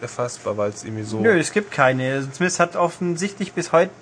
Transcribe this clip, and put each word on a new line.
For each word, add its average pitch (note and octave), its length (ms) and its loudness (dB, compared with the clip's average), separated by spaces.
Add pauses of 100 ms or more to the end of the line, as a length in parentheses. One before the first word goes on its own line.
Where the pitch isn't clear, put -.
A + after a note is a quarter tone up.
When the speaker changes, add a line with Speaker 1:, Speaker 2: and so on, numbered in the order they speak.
Speaker 1:
erfassbar, A#2 560 -6
weil G#2 120 0
es - 140 -10
irgendwie A2 200 -6
so G#2+ 180 -4
Speaker 2:
Nö, G#3 180 6
es D3 140 -2
gibt G#3 180 -2
keine. C3 440 2
Also C3+ 140 -4
zumindest F3+ 300 0
hat E3+ 160 2
offensichtlich F3 800 -2
bis - 180 -6
heute F3+ 200 6 (100)